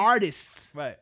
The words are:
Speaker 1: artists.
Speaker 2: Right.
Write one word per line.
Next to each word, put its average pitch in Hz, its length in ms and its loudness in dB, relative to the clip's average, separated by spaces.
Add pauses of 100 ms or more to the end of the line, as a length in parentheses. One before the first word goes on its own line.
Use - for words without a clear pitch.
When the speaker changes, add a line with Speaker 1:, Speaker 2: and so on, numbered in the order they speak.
Speaker 1:
artists. 220 720 0
Speaker 2:
Right. 139 260 -8